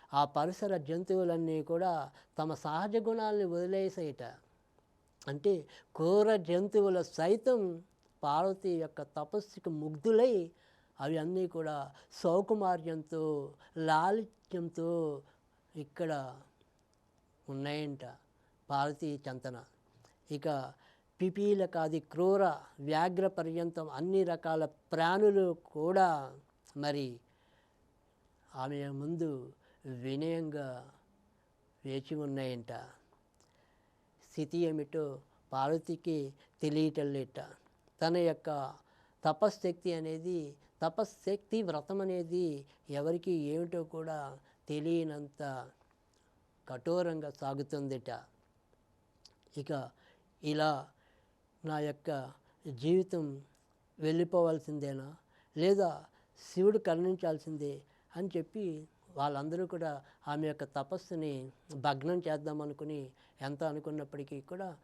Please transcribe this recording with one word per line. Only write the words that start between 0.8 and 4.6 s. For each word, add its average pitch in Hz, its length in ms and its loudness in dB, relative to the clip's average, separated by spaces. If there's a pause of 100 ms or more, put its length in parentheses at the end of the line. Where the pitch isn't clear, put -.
కూడా 165 480 0 (280)
తమ 156 160 -2
సహజ 175 420 -2
గుణాలని 214 480 2
వదిలేసేయట. 180 800 -2 (1080)